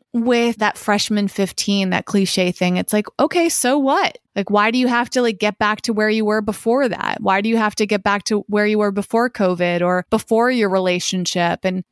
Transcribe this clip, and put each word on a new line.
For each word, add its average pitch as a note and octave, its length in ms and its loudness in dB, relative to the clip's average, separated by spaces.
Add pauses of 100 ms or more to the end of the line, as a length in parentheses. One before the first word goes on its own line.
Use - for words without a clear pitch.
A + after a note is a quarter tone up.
(140)
with A#3 440 2
that G#3+ 200 0
freshman G#3 500 0
fifteen, G3 640 -2
that - 140 -2
cliche F#3+ 460 0
thing, F3+ 260 0
it's F3+ 160 -4
like, G#3+ 140 0 (120)
okay, E4+ 300 2
so C4 280 0
what? C#4+ 400 0 (200)
Like, G3+ 140 -4
why G#3 180 4
do A#3 80 0
you B3+ 100 2
have A#3+ 240 0
to, B3+ 120 0
like, A3 160 -2
get G#3 180 -2
back G#3+ 240 -2
to A#3 120 -4
where G#3+ 180 0
you A3 120 0
were G#3+ 180 0
before A3+ 460 -2
that? G#1 320 -4
Why G3 220 0
do G#3+ 80 -2
you A3+ 80 2
have G#3+ 180 0
to G#3 120 -2
get G3+ 160 -2
back G3+ 220 0
to G#3+ 220 -2
where G#3 200 2
you G#3+ 100 2
were G#3 140 0
before A3+ 400 -2
covid F3 500 0
or F3+ 300 0
before A3+ 400 2
your A3+ 180 2
relationship? F3+ 960 0
And F#3 280 -2